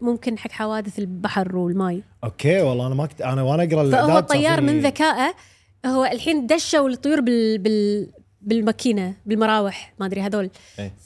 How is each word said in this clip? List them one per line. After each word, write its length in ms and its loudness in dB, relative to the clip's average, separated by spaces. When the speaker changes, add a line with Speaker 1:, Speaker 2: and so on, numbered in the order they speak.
Speaker 1:
ممكن 360 -4
حق 140 -12
حوادث 480 -6
البحر 560 -4
والماي. 480 -2
Speaker 2:
أوكي، 380 0
والله 260 0
أنا 80 -2
ما 100 -2
كنت، 160 -10
أنا 220 -2
وأنا 200 2
أقرأ 120 0
Speaker 1:
فهو 80 4
Speaker 2:
الإعداد 340 4
Speaker 1:
الطيار 380 2
Speaker 2:
صافيني 180 2
Speaker 1:
من 80 2
ذكائه، 540 0
هو 200 2
الحين 420 -2
دشوا 420 2
الطيور 320 0
بال-، 360 2
بال-، 540 0
بالماكينة، 720 0
بالمراوح، 760 0
ما 60 -4
أدري 160 -4
هذول. 280 -4
Speaker 2:
إيه. 140 -10